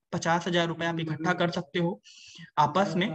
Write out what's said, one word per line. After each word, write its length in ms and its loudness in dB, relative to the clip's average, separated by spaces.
पचास 360 0
हजार 200 2
रुपए 180 -4
आप 140 -2
इकट्ठा 340 -2
कर 180 0
सकते 280 -4
हो 220 -2
आपस 380 4
में 200 2